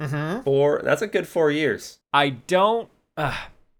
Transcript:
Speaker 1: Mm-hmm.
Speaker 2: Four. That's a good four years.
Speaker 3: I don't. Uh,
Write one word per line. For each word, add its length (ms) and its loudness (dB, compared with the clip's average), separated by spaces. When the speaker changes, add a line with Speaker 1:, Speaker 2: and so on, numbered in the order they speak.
Speaker 1:
Mm-hmm. 400 -6
Speaker 2:
Four. 420 2
That's 200 0
a 40 -4
good 200 -2
four 240 2
years. 480 -2
Speaker 3:
I 200 2
don't. 580 0
Uh, 220 -4